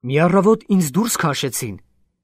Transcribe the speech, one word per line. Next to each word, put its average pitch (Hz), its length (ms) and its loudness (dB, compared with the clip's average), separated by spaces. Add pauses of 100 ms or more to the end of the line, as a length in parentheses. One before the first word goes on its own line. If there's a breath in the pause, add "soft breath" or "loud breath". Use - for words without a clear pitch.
Մի 131 120 -4
առավոտ 190 500 2
ինձ 185 220 2
դուրս 208 280 -2
քաշեցին, 127 600 -4 (480)